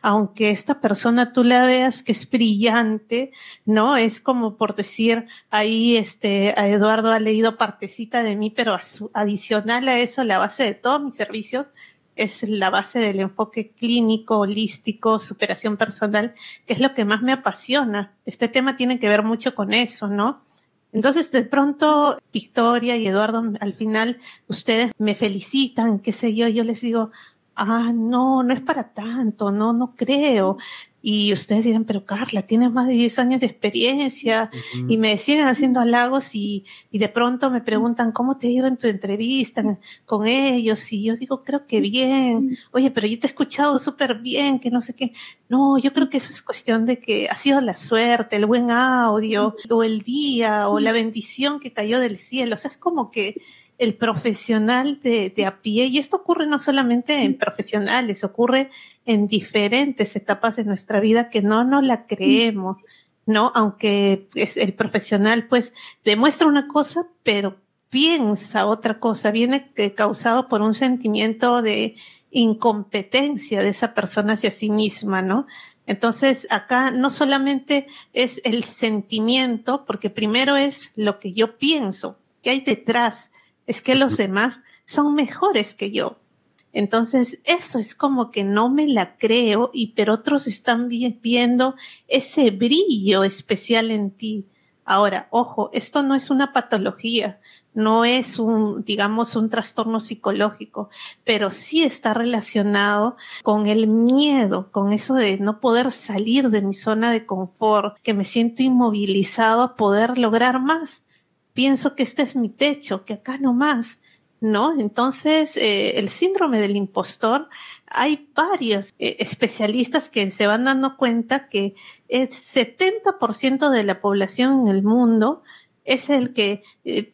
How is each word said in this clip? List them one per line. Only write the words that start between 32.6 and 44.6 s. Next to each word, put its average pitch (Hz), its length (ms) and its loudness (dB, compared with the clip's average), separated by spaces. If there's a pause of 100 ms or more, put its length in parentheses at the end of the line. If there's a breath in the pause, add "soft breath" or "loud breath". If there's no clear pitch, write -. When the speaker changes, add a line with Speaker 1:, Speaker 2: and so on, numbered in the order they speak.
Speaker 1:
más 247 160 0
de 262 60 2
diez 233 260 2
años 247 200 2
de 254 60 2
experiencia". 226 1040 -2 (240 loud breath)
Speaker 2:
Ujú. 127 180 -2
Speaker 1:
Y 220 60 4
me 214 180 2
siguen 294 300 2
haciendo 254 340 2
halagos 240 540 0
y, 202 300 -6 (260 loud breath)
y 214 80 -4
de 202 100 2
pronto 247 420 0
me 247 100 -2
preguntan, 226 500 0
"¿Cómo 247 260 -2
te 247 120 -4
ha - 20 2
ido 254 160 2
en 262 100 0
tu 240 120 -2
entrevista 214 720 -2
en-, 208 180 -2 (280 loud breath)
con 214 200 -2
ellos?". 240 640 0
Y 208 120 -4
yo 226 120 0
digo, 262 280 -8
"Creo 285 220 -6
que 220 140 0
bien". 254 800 0 (140)
"Oye, 262 180 2
pero 208 160 -2
yo 226 120 -2
te 285 100 -2
he - 20 -2
escuchado 285 480 0
súper 254 400 -4
bien, 262 400 -2
que 254 140 -4